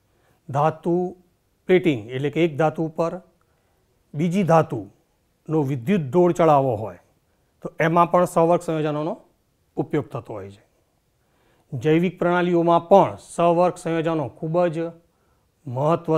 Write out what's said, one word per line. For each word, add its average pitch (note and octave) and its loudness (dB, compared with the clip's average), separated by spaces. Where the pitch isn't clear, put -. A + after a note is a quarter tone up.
ધાતુ D#3 -2
પ્લેટિંગ F3 2
એટલે C3+ -4
કે D#3+ -4
એક E3 0
ધાતુ D#3 0
ઉપર E3 -4
બીજી F3+ -2
ધાતુનો - -4
વિદ્યુત C#3+ -2
દોડ F3 4
ચડાવવો C#3+ 4
હોય G2+ -10
તો - -10
એમાં E3 2
પણ F3+ 2
સહવર્ગ E3+ 2
સંયોજનોનો D#3 -4
ઉપયોગ D3+ -4
થતો A#2 -12
હોય G#2 -14
છે. G2+ -20
જૈવિક D#3 0
પ્રણાલીઓમાં F3 2
પણ C#3 6
સહવર્ગ F3 2
સંયોજનો D#3+ -4
ખૂબ D#3+ -8
જ - -8
મહત્વ D3+ -2